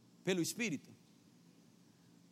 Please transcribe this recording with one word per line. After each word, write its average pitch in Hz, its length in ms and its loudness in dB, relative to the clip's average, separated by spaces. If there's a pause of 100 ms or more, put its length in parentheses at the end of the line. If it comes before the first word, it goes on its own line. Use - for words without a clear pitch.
(240)
Pelo 180 180 2
Espírito. 190 480 -2 (1400)